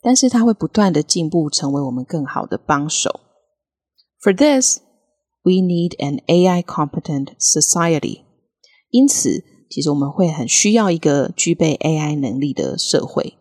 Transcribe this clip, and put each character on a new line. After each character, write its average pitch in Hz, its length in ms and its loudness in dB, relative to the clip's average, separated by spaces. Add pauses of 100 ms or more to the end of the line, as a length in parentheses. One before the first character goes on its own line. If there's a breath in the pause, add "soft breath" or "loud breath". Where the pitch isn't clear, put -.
但 254 80 4
是 254 140 4
它 240 120 2
会 233 120 4
不 156 160 -4
断 202 240 2
地 147 100 2
进 165 260 -2
步， 160 200 0
成 139 240 -4
为 143 80 -2
我 131 100 -4
们 127 140 -6
更 147 200 -6
好 - 200 -6
的 - 120 -6
帮 147 320 -2
手。 - 300 -6 (1000)
For 202 120 2
this, 269 460 2 (640)
we 185 120 4
need 175 420 0
an 143 300 -6
A 180 200 4
I 175 160 2
competent 147 720 -6
society. 165 840 0 (680 soft breath)
因 254 160 4
此， - 380 0 (260 soft breath)
其 139 120 -8
实 151 80 0
我 143 40 0
们 143 160 0
会 170 220 0
很 151 160 -6
需 - 240 2
要 214 180 4
一 170 80 0
个 143 380 0
具 - 180 0
备 160 280 0
A 156 160 0
I 151 180 -4
能 131 240 -4
力 143 140 -4
的 67 240 -4
社 - 280 -2
会。 - 360 -6